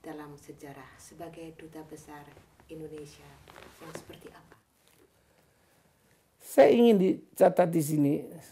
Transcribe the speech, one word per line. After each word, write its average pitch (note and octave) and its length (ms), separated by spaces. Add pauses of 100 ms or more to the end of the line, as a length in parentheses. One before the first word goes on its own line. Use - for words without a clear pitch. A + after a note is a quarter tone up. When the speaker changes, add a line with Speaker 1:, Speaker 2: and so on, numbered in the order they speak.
Speaker 1:
dalam D3+ 320
sejarah C#3 640
sebagai E3 560
duta D#3+ 320
besar D3 400 (400)
Indonesia D3+ 640 (480)
yang D#3+ 160
seperti - 320
apa? - 280 (1900)
Speaker 2:
Saya - 320
ingin A#3 240
dicatat F3+ 720
di E3 100
sini, D3 320 (380)